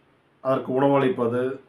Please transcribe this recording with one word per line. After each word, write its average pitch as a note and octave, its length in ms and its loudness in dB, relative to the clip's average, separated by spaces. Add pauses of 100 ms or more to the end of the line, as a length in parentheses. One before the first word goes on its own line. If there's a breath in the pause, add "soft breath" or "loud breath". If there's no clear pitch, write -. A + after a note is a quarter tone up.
(460)
அதற்கு C3 320 -2
உணவளிப்பது B2+ 640 2 (260)